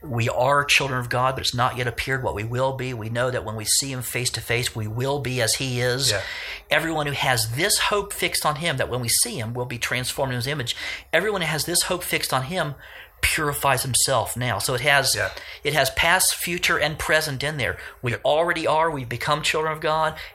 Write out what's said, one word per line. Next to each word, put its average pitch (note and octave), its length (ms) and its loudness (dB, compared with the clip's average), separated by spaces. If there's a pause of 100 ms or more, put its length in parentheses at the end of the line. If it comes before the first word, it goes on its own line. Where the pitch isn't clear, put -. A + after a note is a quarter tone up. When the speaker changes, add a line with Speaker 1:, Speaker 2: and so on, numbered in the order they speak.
Speaker 1:
we A#2+ 260 0
are C#3+ 380 4
children C3+ 340 2
of A#2+ 80 -4
God, B2+ 260 2
but - 60 -6
it's - 140 -4
not A#2+ 240 2
yet B2 80 0
appeared C3 360 -2
what G2 120 -2
we G#2 100 -4
will B2+ 300 0
be. C3 180 -4
We A2 160 -6
know A#2+ 220 0
that A#2+ 120 -2
when A2 140 -6
we G#2+ 80 -6
see C#3 260 2
him B2+ 120 -6
face B2 300 -2
to A2 100 -6
face, A#2 340 0
we G#2+ 100 -2
will B2+ 320 0
be B2+ 220 -2
as G#2+ 140 2
he B2+ 260 -2
is." B2 300 2
Speaker 2:
Yeah. G2 100 0 (500)
Speaker 1:
"Everyone D#3 360 2
who C#3+ 80 -2
has A#2 380 0
this F3+ 260 2 (100)
hope G3+ 240 0
fixed - 320 -2
on D3+ 120 2
him," D#3 200 -2
that B2+ 140 -2
when B2 100 -2
we A#2 80 -4
see G#3 300 0
him, A#2 160 -4
we'll B2 100 -2
be A#2+ 140 -6
transformed B2+ 560 -2
in - 20 -2
his A#2+ 100 -2
image. C#3 300 -2 (340)
"Everyone F#3+ 300 2
who E3 60 0
has D3+ 180 -2
this E3+ 200 0
hope F3 200 -2
fixed - 300 -2
on C3 80 2
him D3+ 320 -2 (480)
purifies C#3 600 2
himself B2 540 0
now." A#2 220 0
So C3 160 -2
it A#2 80 -2
has, C#3 320 4
Speaker 2:
Yeah. G2+ 160 0 (320)
Speaker 1:
it C#3+ 100 0
has C#3+ 160 4
past, F3+ 460 4
future, F3 440 0
and D#3 200 0
present D#3 440 2
in D3+ 140 -2
there. G2 220 -2 (240)
We B2 80 0
Speaker 2:
Yep. A2 160 -2
Speaker 1:
already D#3+ 400 2
are. D#3 240 4
We've C3+ 180 -6
become D3 320 0
children D#3 320 0
of D3+ 80 -6
God. D#3 360 2 (180)